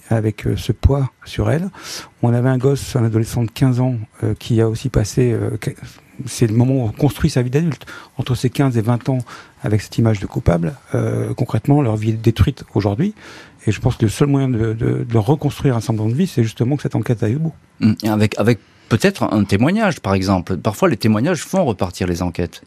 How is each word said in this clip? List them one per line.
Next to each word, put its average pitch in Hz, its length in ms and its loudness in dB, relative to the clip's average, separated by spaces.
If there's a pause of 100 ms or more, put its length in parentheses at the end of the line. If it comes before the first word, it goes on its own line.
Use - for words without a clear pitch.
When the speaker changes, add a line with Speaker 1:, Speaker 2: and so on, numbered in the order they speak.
Speaker 1:
avec, 110 360 -2
euh, 113 120 0
ce - 160 -2
poids 139 360 2 (160)
sur 107 240 -2
elle. 170 200 0 (520)
On 120 120 4
avait 123 160 2
un 131 100 2
gosse, 135 360 0
un 117 100 2
adolescent 113 380 0
de 110 60 -2
quinze 127 300 2
ans, 127 160 0 (280)
euh, 110 140 -2
qui 113 240 0
a 113 60 4
aussi 113 220 -4
passé, 123 420 2
euh, 107 280 -2
qu-, - 160 -8 (500)
C'est 120 220 0
le 104 60 -2
moment 123 220 4
où 131 120 0
on 107 40 -4
construit - 380 0
sa 131 120 0
vie 123 80 -2
d'adulte. 151 360 -2 (320)
Entre 123 180 -2
ses 120 140 0
quinze 131 280 0
et 110 40 2
vingt 117 280 0
ans, 131 100 0 (440)
avec 107 180 0
cette - 160 -12
image 113 220 2
de 95 60 -6
coupable, 147 500 0 (200)
euh, 113 380 -2
concrètement, 131 480 0
leur 110 140 0
vie 110 160 -2
est - 20 0
détruite 113 500 0 (100)
aujourd'hui. 107 400 0 (540)
Et 110 40 4
je - 100 -6
pense 127 160 0
que 117 80 2
le 104 40 4
seul 143 200 0
moyen 135 180 2
de, 113 260 0
de, 127 300 -2
de 117 140 0
reconstruire 135 580 2
un 113 60 -2
semblant 107 260 -2
de 113 60 0
vie, 170 140 2
c'est 120 160 0
justement 120 340 -2
que - 60 -10
cette 131 120 -4
enquête 117 280 -2
aille 110 120 0
au 156 40 -2
bout. 160 140 -4 (280)
Speaker 2:
Mmh. 107 120 4 (100)
Et 110 60 -2
avec, 107 300 2
avec 107 200 2 (280)
peut-être - 440 2
un 208 120 4
témoignage, 196 560 2
par 98 140 -2
exemple. 95 440 0
Parfois, 110 300 0
les 117 100 2
témoignages 120 460 0
font 185 220 0
repartir 95 420 -2
les 87 160 -2
enquêtes. 87 440 -6